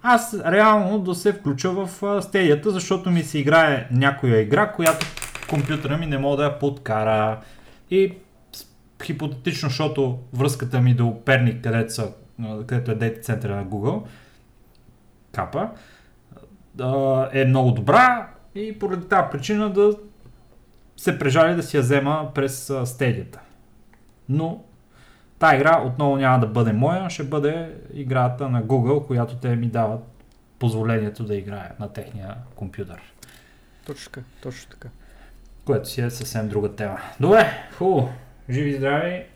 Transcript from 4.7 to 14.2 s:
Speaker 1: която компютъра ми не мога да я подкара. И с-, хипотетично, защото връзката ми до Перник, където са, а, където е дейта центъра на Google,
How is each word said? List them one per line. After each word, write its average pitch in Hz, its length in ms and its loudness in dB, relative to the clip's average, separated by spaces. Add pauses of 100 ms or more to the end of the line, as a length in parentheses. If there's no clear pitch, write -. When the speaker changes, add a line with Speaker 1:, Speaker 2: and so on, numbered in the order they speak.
Speaker 1:
която 160 340 2 (440)
компютъра 147 480 -2
ми 170 80 -4
не 143 120 -2
мога 139 200 0
да 143 60 0
я 143 160 -2
подкара. 110 800 0 (520)
И 185 220 2 (380)
с-, - 140 -20 (380)
хипотетично, 147 680 -6
защото 135 500 -2 (140)
връзката 127 480 0
ми 123 120 6
до 117 220 2
Перник, 123 480 2
където 113 300 -2
са, 110 140 -4 (340)
а, 107 180 -8
където 120 320 -4
е 107 40 0
дейта 113 260 -4
центъра 101 340 -4
на 98 100 -6
Google, 107 360 -4 (1300)